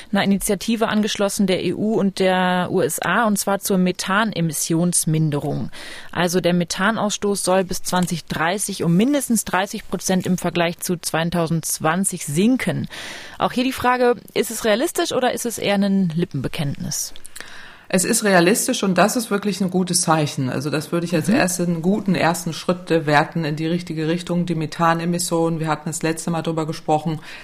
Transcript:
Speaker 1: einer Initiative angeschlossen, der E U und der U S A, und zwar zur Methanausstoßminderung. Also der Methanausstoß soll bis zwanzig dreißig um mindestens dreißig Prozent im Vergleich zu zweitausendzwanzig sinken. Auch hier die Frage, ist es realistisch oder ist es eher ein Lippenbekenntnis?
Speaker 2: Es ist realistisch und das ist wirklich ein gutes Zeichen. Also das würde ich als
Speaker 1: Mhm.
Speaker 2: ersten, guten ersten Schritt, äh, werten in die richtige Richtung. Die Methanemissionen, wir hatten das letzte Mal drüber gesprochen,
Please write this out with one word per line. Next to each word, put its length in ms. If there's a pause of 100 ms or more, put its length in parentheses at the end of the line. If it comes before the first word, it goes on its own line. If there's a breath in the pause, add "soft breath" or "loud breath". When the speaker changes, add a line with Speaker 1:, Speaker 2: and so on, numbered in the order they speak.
(120)
Speaker 1:
einer 120
Initiative 640
angeschlossen, 580
der 180
E 100
U 200
und 240
der 540
U 100
S 220
A, 220
und 120
zwar 220
zur 180
Methanausstoßminderung. 1900 (420 loud breath)
Also 300
der 140
Methanausstoß 880
soll 220
bis 180
zwanzig 420
dreißig 560
um 160
mindestens 480
dreißig 420
Prozent 380
im 140
Vergleich 400
zu 180
zweitausendzwanzig 1300
sinken. 640 (500 loud breath)
Auch 140
hier 120
die 80
Frage, 440 (180)
ist 160
es 160
realistisch 460
oder 220
ist 120
es 140
eher 160
ein 400
Lippenbekenntnis? 1000 (720 loud breath)
Speaker 2:
Es 160
ist 200
realistisch 580
und 160
das 180
ist 140
wirklich 320
ein 80
gutes 320
Zeichen. 480
Also 220
das 200
würde 140
ich 80
als 140
Speaker 1:
Mhm. 80
Speaker 2:
ersten, 480
guten 320
ersten 360
Schritt, 380
äh, 160
werten 400
in 100
die 120
richtige 400
Richtung. 400
Die 80
Methanemissionen, 1040
wir 80
hatten 220
das 120
letzte 300
Mal 100
drüber 240
gesprochen, 540 (240 loud breath)